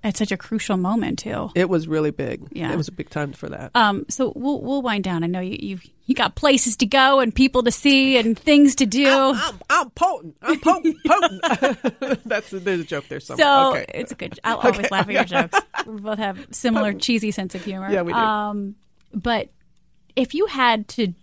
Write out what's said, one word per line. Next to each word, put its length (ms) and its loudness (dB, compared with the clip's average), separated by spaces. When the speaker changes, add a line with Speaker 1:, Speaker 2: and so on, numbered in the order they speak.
Speaker 1:
At 140 -4
such 140 -2
a 60 -4
crucial 400 -4
moment, 420 -2
too. 380 -8
Speaker 2:
It 120 2
was 200 0
really 240 -2
big. 400 -8
Speaker 1:
Yeah. 200 -6
Speaker 2:
It 40 -2
was 100 -4
a 60 -12
big 180 -12
time 220 -6
for 160 -14
that. 260 -12
Speaker 1:
Um, 340 2
so 280 -4
we'll, 240 -4
we'll 220 -4
wind 200 -2
down. 220 -2
I 20 -2
know 140 -4
you, 180 -8
you've, 260 -10
you 100 0
got 220 -2
places 420 4
to 80 2
go 320 6
and 160 2
people 300 4
to 80 2
see 440 4
and 220 2
things 380 6
to 100 2
do. 220 2
Speaker 2:
I'm, 280 4
I'm, 180 -2
I'm 220 2
potent. 520 -2
I'm 180 0
potent, 420 2
Speaker 1:
<laughs> 40 -4
Speaker 2:
potent. 1160 0
<laughs> 0 -
That's, 260 -4
there's 300 -2
a 40 -6
joke 240 -8
there 100 -10
somewhere. 280 0
Speaker 1:
So 240 6
Speaker 2:
Okay. 240 -2
Speaker 1:
it's 180 -8
a 20 -10
good, 300 -12
I'll 140 -2
always 200 2
Speaker 2:
Okay. 140 -2
Speaker 1:
laugh 160 -2
at 40 -6
your 120 0
Speaker 2:
<laughs> 240 -2
Speaker 1:
jokes. 100 0
We 140 -12
both 180 -6
have 340 -6
similar 360 0
Speaker 2:
Potent. 140 -6
Speaker 1:
cheesy 300 0
sense 240 -8
of 80 -12
humor. 260 -8
Speaker 2:
Yeah, 120 0
we 100 -4
do. 60 0
Speaker 1:
Um, 580 -2
but 360 -4
if 200 -2
you 120 0
had 420 0
to 200 -2